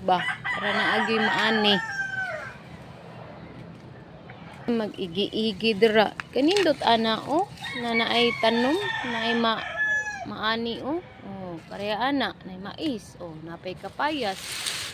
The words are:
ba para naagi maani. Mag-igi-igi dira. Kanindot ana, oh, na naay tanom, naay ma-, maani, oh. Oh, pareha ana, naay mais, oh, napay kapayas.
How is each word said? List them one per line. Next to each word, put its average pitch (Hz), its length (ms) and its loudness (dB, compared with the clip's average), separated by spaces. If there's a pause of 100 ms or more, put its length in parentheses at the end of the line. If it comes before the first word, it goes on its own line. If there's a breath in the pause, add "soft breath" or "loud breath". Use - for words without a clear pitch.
ba 185 160 6 (320)
para 202 240 0
naagi 208 400 2
maani. 208 800 4 (2750)
Mag-igi-igi 208 1120 0
dira. 214 320 6 (240)
Kanindot 320 480 4
ana, 226 400 4
oh, 339 240 2 (320)
na 233 160 0
naay 226 480 4
tanom, 233 320 4 (320)
naay 226 240 -2
ma-, 226 320 2 (640)
maani, 220 560 -2
oh. 302 160 -2 (240)
Oh, 190 320 -10 (160)
pareha 208 400 -2
ana, 262 320 0
naay 185 160 -12
mais, 202 640 -6
oh, 170 80 -10 (160)
napay 170 320 -10
kapayas. 240 560 -2 (580)